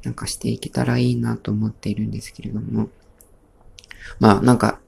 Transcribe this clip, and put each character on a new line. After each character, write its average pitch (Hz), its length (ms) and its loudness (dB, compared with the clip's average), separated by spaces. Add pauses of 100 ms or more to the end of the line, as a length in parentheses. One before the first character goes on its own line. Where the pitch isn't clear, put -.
な 120 80 -6
ん - 20 -8
か 110 120 -8
し - 100 -8
て - 120 -6
い 113 100 -2
け - 120 -10
た 123 140 0
ら 123 140 0
い 123 140 2
い 120 40 0
な 117 200 -2
と - 140 -8
思 107 180 0
っ - 20 -2
て - 180 -10
い 104 60 -2
る 107 100 -2
ん 110 60 -4
で 107 100 -6
す - 120 -16
け - 120 -18
れ - 60 -6
ど 107 100 -4
も。 110 280 -2 (1300)
ま 107 180 8
あ、 - 40 0
な 123 120 8
ん 113 40 2
か 107 300 0